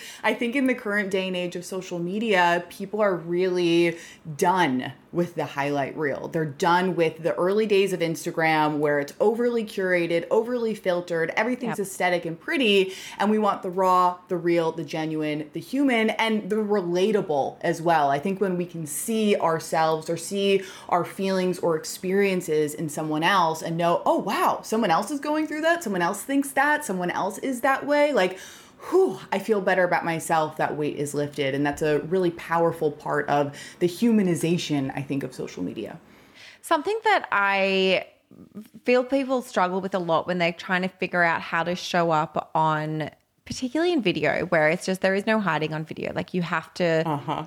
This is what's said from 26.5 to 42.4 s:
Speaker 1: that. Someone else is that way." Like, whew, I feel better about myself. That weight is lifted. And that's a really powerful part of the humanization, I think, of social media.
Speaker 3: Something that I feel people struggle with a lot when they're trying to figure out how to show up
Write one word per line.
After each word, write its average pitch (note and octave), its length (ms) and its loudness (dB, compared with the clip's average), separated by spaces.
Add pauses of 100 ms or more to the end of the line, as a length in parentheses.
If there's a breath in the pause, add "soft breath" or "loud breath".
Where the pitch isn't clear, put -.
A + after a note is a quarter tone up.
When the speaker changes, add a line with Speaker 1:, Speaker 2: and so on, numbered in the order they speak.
Speaker 1:
that. D4 340 2
Someone F3+ 260 -2
else F#3+ 280 -4
is B3 220 -4
that C4+ 240 2
way." D4 280 4
Like, F#3 240 2 (520 loud breath)
whew, D#4 300 4 (120)
I G3+ 80 0
feel G#3 220 0
better F#3 220 4
about E3+ 220 2
myself. D#3+ 520 0
That D3 200 0
weight D3 200 -2
is C#3+ 160 -4
lifted. C#3+ 400 -2
And C#3+ 120 0
that's C#3+ 160 -2
a D3+ 200 2
really F3 300 0
powerful E3 600 0
part D3+ 360 -4
of C#3 260 2 (260 loud breath)
the F3+ 80 2
humanization, E3+ 1080 0
I C#3 60 -6
think, C#3 220 -4
of C3 100 -10
social - 300 -10
media. A2+ 360 -8 (600 loud breath)
Speaker 3:
Something E4+ 420 0
that G4+ 280 2
I F#3+ 720 2 (800)
feel B3 180 4
people C4 380 0
struggle F#3 400 0
with F#3+ 140 -6
a F#3 40 2
lot E3+ 280 2
when F3+ 100 0
they're E3+ 160 2
trying F3+ 300 -2
to F#3 40 -2
figure F3+ 360 -2
out E3 180 2
how E3+ 220 -2
to F3 120 -2
show E3+ 360 0
up D#3 420 0